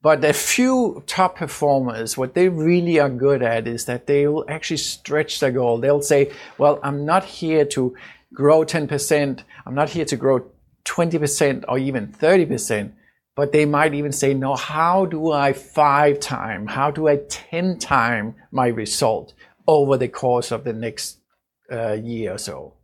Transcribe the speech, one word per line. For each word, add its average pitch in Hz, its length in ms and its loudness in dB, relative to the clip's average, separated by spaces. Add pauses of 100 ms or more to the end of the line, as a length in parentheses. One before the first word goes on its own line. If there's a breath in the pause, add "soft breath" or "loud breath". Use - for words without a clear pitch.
But 151 220 4
a 147 80 4
few 247 720 0
top 185 300 0
performers, 131 800 -2
what 131 180 -4
they 180 140 4
really 170 520 2
are 139 100 2
good 127 320 2
at 113 240 0
is 117 200 -6
that 123 200 -6
they 143 200 2
will 151 220 0
actually 156 280 -6
stretch - 640 -4
their 135 100 2
goal. 120 280 0
They'll 143 240 2
say, 143 300 2 (240 loud breath)
"Well, 143 260 4
I'm 143 220 -2
not 180 200 2
here 160 420 0
to 127 300 -4 (360 loud breath)
grow 151 320 4
ten 156 220 -2
percent. 143 560 0 (240 loud breath)
I'm 127 80 -10
not 147 160 0
here 165 140 -4
to 135 120 -4
grow 127 300 0 (380)
twenty 170 340 -2
percent 143 500 0
or 127 100 0
even 131 340 -4
thirty 170 340 4
percent." 110 480 -4 (440 soft breath)
but 143 140 0
they 151 140 4
might 147 280 0
even 147 160 -4
say, 139 240 0
"No, 135 220 -2
how 170 500 0
do 160 240 -4
I 143 220 2
five 143 680 2
time? 110 480 -8
How 135 240 -2
do 156 160 -2
I 143 120 4 (100)
ten 175 500 -6
time 117 560 0 (160 soft breath)
my 127 160 0
result 110 680 -2 (320 soft breath)
over 143 320 4
the 123 120 -2
course 123 420 -2
of 113 140 -6
the 120 80 -4
next, 110 460 -10 (520)
uh, 113 220 -4
year 110 420 -6
or 104 40 -10
so?" 73 460 -14